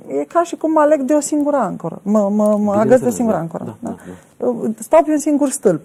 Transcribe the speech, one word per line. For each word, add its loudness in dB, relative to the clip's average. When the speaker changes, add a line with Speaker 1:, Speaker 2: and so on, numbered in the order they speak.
Speaker 1:
e -4
ca 0
și -6
cum -2
mă 4
aleg 4
de -2
o 4
singură -2
ancoră. -6
Mă, 0
mă, 2
mă 2
Speaker 2:
Bineînțeles, 0
Speaker 1:
agăț 6
de -4
o 2
singură 0
Speaker 2:
da, -4
Speaker 1:
ancoră, -8
Speaker 2:
da, -12
Speaker 1:
da? -10
Speaker 2:
da, -10
da. -6
Speaker 1:
Eu -4
stau 4
pe -4
un 0
singur 0
stâlp, 0